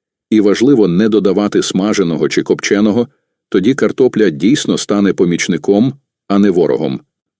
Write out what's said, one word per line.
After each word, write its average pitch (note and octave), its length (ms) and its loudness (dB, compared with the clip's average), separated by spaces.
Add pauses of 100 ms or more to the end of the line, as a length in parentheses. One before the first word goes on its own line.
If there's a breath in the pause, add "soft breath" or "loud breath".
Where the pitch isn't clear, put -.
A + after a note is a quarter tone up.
(300)
І G#2+ 120 2
важливо G#2 460 2
не F#2+ 220 0
додавати G2+ 540 0
смаженого F#2 680 -2
чи - 140 -2
копченого, G#2+ 640 0 (420)
тоді G2+ 240 0
картопля G#2+ 560 0
дійсно E2 480 0
стане G2+ 360 0
помічником, F#2+ 800 0 (340)
а G2+ 120 0
не G2+ 100 4
ворогом. D2 500 0 (400)